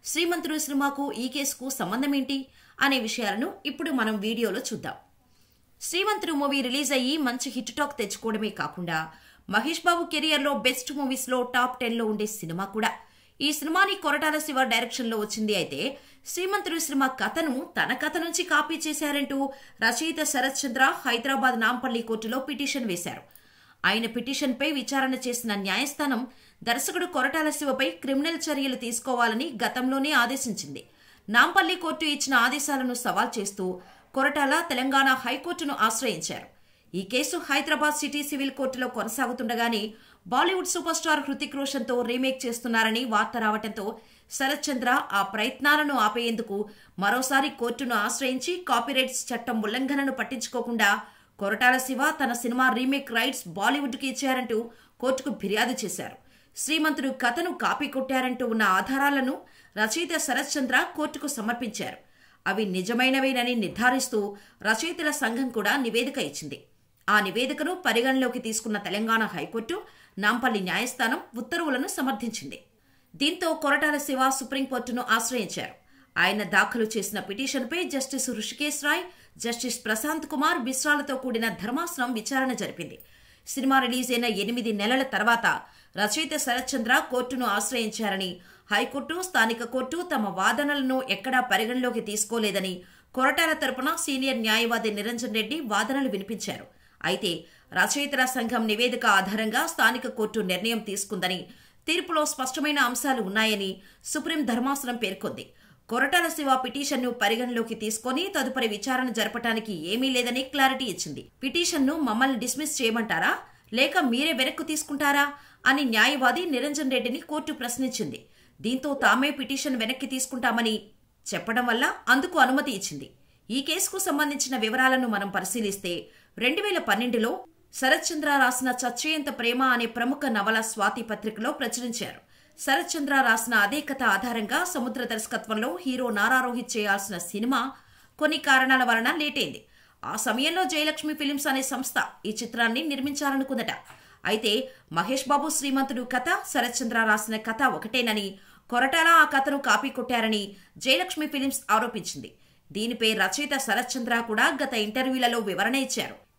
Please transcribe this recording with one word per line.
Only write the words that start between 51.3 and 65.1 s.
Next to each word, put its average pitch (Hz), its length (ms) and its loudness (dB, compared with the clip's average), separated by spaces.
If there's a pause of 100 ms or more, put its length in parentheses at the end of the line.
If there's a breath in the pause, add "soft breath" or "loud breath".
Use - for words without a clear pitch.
కొరటాల 220 380 4
శివ 262 320 0
తన 269 240 0
సినిమా 247 360 2
రీమేక్ 262 420 0
రైట్స్ 233 360 0
బాలీవుడ్కి 254 600 0
ఇచ్చారంటూ 247 640 -2 (280 loud breath)
కోర్టుకు 262 420 0
ఫిర్యాదు 214 440 0
చేశారు. 135 300 -6 (420 soft breath)
శ్రీమంతుడు 302 520 0
కథను 262 440 -2
కాపీ 240 340 -2
కొట్టారంటూ 262 600 -2
ఉన్న 226 160 2
ఆధారాలను 269 800 2 (360 loud breath)
రచయిత 320 400 0
శరత్ 285 400 0
చంద్ర 262 280 2 (100)
కోర్టుకు 302 320 -4
సమర్పించారు. 226 720 -4 (500 soft breath)
అవి 202 180 2
నిజమైనవేనని 247 880 2
నిర్ధారిస్తూ 214 840 0 (240 loud breath)
రచయితల 302 500 0